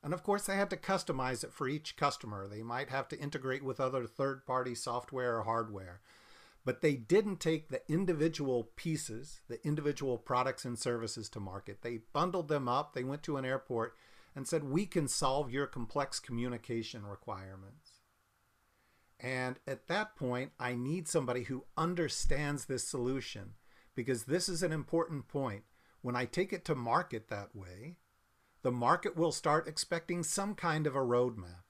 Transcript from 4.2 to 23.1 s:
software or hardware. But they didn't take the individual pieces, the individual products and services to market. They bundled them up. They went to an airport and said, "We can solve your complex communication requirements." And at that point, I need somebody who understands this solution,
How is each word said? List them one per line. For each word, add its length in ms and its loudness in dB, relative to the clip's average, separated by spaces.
software 640 0
or 40 0
hardware. 580 -2
But 160 0
they 140 6
didn't 460 4
take 280 0
the 220 -4
individual 880 2
pieces, 720 -4
the 180 -10
individual 520 0
products 460 0
and 140 -4
services 520 -2
to 100 -8
market. 420 -8
They 160 -4
bundled 360 2
them 200 2
up. 240 2
They 120 -2
went 200 -4
to 120 0
an 80 -2
airport 520 0
and 120 -8
said, 180 0
"We 220 2
can 220 0
solve 420 2
your 160 0
complex 540 -2
communication 840 -4
requirements." 960 -12
And 480 -2
at 220 -6
that 260 -2
point, 460 -2
I 160 -2
need 320 -2
somebody 360 0
who 200 -6
understands 920 2
this 200 -2
solution, 680 -2